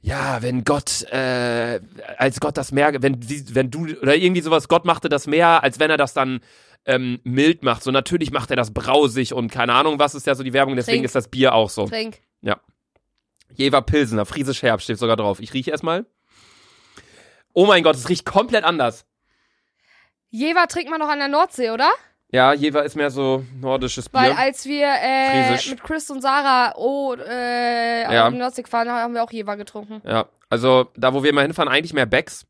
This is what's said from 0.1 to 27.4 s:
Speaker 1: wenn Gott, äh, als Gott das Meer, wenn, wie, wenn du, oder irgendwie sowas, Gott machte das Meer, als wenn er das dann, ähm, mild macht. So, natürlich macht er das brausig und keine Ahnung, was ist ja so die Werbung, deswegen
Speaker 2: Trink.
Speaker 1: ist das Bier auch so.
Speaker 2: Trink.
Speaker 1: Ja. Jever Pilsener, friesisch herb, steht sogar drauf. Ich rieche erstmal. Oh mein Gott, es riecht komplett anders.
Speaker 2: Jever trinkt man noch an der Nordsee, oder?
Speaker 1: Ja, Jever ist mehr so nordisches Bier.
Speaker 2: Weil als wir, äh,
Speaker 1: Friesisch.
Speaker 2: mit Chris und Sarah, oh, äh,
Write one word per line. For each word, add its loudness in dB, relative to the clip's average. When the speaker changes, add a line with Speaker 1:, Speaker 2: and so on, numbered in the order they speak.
Speaker 1:
wenn -4
Gott, -2
äh, -2
als 0
Gott -4
das -6
Meer, 2
wenn, 0
wie, -10
wenn 0
du, -6
oder 4
irgendwie 2
sowas, 2
Gott 2
machte 0
das -2
Meer, 6
als 0
wenn 2
er 2
das 0
dann, -2
ähm, -2
mild 2
macht. 0
So, -2
natürlich 0
macht -4
er 0
das -2
brausig 2
und -4
keine 0
Ahnung, 4
was 2
ist -8
ja 2
so -8
die -8
Werbung, 2
deswegen 0
Speaker 2:
Trink. 0
Speaker 1:
ist -4
das -2
Bier 2
auch 4
so. -4
Speaker 2:
Trink. -8
Speaker 1:
Ja. -4
Jever 2
Pilsener, 0
friesisch -6
herb, 2
steht -6
sogar 2
drauf. -2
Ich -14
rieche -4
erstmal. -4
Oh 6
mein 6
Gott, 6
es -10
riecht -2
komplett 0
anders. 0
Speaker 2:
Jever 0
trinkt -8
man -4
noch -2
an -2
der -2
Nordsee, 0
oder? 2
Speaker 1:
Ja, 6
Jever 0
ist -8
mehr 0
so -2
nordisches -4
Bier. 0
Speaker 2:
Weil 4
als -2
wir, -2
äh, 0
Speaker 1:
Friesisch. -2
Speaker 2:
mit -12
Chris -8
und -10
Sarah, 2
oh, -2
äh, -2